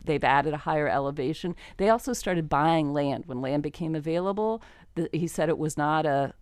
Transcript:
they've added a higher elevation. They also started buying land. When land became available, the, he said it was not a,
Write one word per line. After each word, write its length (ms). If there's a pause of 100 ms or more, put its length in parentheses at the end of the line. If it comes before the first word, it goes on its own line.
they've 200
added 300
a 20
higher 320
elevation. 680 (220)
They 140
also 240
started 340
buying 460
land. 320
When 160
land 200
became 320
available, 680 (340)
the, 160
he 160
said 200
it 100
was 180
not 300
a, 360